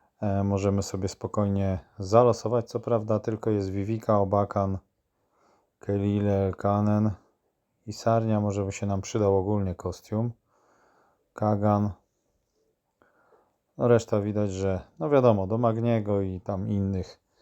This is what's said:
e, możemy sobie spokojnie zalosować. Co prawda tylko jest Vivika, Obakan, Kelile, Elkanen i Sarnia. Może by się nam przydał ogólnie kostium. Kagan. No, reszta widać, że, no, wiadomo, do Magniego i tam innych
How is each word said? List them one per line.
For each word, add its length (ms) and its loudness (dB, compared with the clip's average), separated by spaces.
e, 240 0
możemy 380 2
sobie 260 -6
spokojnie 680 -2
zalosować. 720 2
Co 120 -6
prawda 380 -2
tylko 320 -4
jest 200 0
Vivika, 480 -2
Obakan, 600 0
Kelile, 680 0
Elkanen 640 0
i 60 -10
Sarnia. 480 0
Może 240 -2
by 80 -6
się 140 -6
nam 140 -2
przydał 360 2
ogólnie 380 0
kostium. 580 -6
Kagan. 580 2
No, 100 0
reszta 320 4
widać, 320 -2
że, 280 -2
no, 120 -4
wiadomo, 360 4
do 120 -2
Magniego 640 0
i 200 -4
tam 280 -6
innych 520 -4